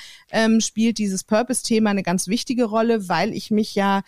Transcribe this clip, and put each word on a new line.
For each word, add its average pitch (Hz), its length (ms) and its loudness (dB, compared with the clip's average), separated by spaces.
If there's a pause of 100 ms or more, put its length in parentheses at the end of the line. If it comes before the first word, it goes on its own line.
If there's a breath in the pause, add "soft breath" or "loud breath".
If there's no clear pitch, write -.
(320 loud breath)
ähm, 226 300 2
spielt 220 380 -2
dieses 196 260 -2
Purpose-Thema 220 640 0
eine 196 140 0
ganz 180 260 -2
wichtige 240 360 -2
Rolle, 220 440 0
weil 180 240 0
ich - 180 -8
mich 214 240 0
ja, 196 320 2